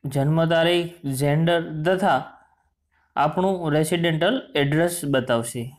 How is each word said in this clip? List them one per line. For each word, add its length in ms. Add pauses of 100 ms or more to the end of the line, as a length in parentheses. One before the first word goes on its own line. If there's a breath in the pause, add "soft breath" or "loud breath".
જન્મ 400
તારીખ, 600
જેન્ડર 760
તથા 540 (760)
આપણું 560
રેસિડેન્ટલ 840
એડ્રેસ 500
બતાવશે. 720